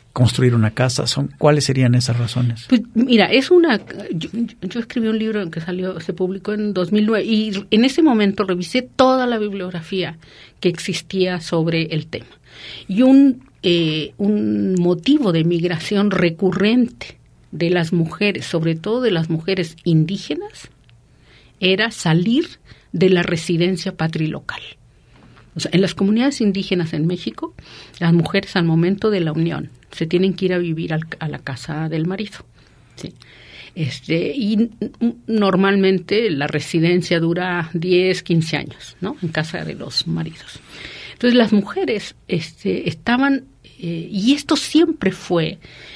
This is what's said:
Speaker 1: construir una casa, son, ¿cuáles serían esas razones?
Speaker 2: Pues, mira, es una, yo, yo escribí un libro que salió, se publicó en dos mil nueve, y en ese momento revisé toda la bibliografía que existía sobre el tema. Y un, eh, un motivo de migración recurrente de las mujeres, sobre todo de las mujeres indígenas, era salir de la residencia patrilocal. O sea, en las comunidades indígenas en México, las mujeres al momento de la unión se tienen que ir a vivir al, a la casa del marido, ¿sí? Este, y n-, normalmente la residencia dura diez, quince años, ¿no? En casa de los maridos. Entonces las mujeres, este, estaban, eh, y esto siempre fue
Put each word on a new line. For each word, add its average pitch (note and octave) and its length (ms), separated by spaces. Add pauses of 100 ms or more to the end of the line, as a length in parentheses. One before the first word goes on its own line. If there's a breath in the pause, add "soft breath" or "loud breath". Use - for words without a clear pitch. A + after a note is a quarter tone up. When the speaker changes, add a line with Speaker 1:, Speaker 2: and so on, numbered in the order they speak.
(120 loud breath)
Speaker 1:
construir B2 420
una A2 160
casa, B2 360
son, C#3+ 300
¿cuáles D3 280
serían C3 300
esas B2 220
razones? A#2+ 540
Speaker 2:
Pues, B3 100 (140)
mira, A3+ 320
es C4 240
una, E4 320 (320)
yo, E3 160 (320)
yo F#3+ 180
escribí A3+ 280
un A3 100
libro G#3+ 320
que D#3+ 100
salió, F3+ 400
se E3 140
publicó F#3 400
en G#3 180
dos F3+ 180
mil G#3+ 140
nueve, G#3+ 220
y A3 260 (180)
en A3 140
ese C4+ 180
momento G#3+ 420
revisé F#3 360
toda B3+ 460
la A#3+ 100
bibliografía F3+ 800 (420 loud breath)
que F3+ 120
existía F3+ 720
sobre E3 400 (120)
el D3+ 120
tema. - 240 (580 loud breath)
Y G3+ 140
un, C4+ 400 (200)
eh, E3 540
un G#3 640
motivo F3+ 520
de D#3+ 120
migración F3 640
recurrente F#3+ 1080 (340)
de E3+ 160
las F3 240
mujeres, F3 540
sobre E3 280
todo G#3+ 280
de A#3+ 80
las E3 180
mujeres E3 560
indígenas, G3+ 840 (880 soft breath)
era F#3+ 300
salir F3+ 680 (340 soft breath)
de F#3 180
la F3 120
residencia F3 760
patrilocal. D#3+ 640 (920 soft breath)
O E3 60
sea, - 140
en E3+ 80
las F#3 120
comunidades A3+ 460
indígenas F#3+ 540
en D#3 120
México, F3+ 480 (440 loud breath)
las E3+ 140
mujeres E3+ 440
al F3 80
momento E3+ 460
de G3+ 100
la D#3+ 120
unión D#3 380 (200)
se - 140
tienen F3+ 300
que F#3+ 120
ir F3+ 60
a F3+ 60
vivir E3 340
al, D#3+ 140 (120)
a D#3+ 100
la C#3+ 100
casa D3+ 500
del D#3+ 180
marido, F#3+ 380 (520 soft breath)
¿sí? - 180 (600 loud breath)
Este, E3 640
y A3 180
n-, A3+ 160 (560)
normalmente G3 1040
la C#3+ 160
residencia E3+ 760
dura F3 520
diez, F3+ 500
quince D#3+ 360
años, - 420
¿no? G#3+ 220
En F3 80
casa D#3+ 340
de D#3 100
los - 320
maridos. E3 540 (540 loud breath)
Entonces A#3+ 240
las A3 160
mujeres, A3 640 (120)
este, - 640
estaban, C4+ 540 (340)
eh, E3+ 320
y G#3+ 240
esto D4 220
siempre D4+ 560
fue E3 460 (380 loud breath)